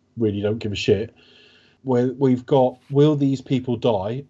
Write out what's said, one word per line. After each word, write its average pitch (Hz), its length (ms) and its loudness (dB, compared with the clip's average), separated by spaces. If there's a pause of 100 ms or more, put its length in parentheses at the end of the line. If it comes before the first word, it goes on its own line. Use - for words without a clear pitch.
(160)
really 107 240 -2
don't 104 180 -2
give 110 140 -6
a 98 40 -6
shit. - 380 -2 (680)
Where 127 300 0
we've 127 340 0
got, 127 320 2 (120)
will 143 260 4
these 139 240 -2
people 127 360 -4
die 117 540 -2